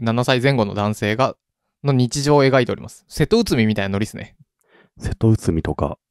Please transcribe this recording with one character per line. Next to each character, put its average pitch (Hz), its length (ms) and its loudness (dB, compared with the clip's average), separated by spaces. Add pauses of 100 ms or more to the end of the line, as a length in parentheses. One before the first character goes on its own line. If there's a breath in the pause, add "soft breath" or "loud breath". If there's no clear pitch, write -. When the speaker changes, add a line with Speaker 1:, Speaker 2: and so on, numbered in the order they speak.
Speaker 1:
七 117 240 -2
歳 127 160 2
前 139 140 2
後 113 100 2
の 98 100 -6
男 104 220 -2
性 107 200 -2
が、 127 200 -2 (480)
の 139 80 2
日 127 320 0
常 147 120 4
を 143 80 6
描 131 180 4
い 113 40 -2
て 104 60 -4
お - 20 -6
り - 60 -12
ま - 80 -16
す。 - 200 -20
瀬 - 180 -2
戸 226 140 2
内 202 140 -2
海 113 120 2
み 110 80 0
た 101 100 -4
い 98 40 -4
な - 20 -6
ノ 98 100 -2
リ 110 40 -2
っ - 40 -6
す - 80 -16
ね。 - 200 -16 (600 soft breath)
Speaker 2:
瀬 - 160 -6
戸 110 160 2
内 - 180 0
海 80 140 0
と 78 140 -4
か、 76 220 -4 (120)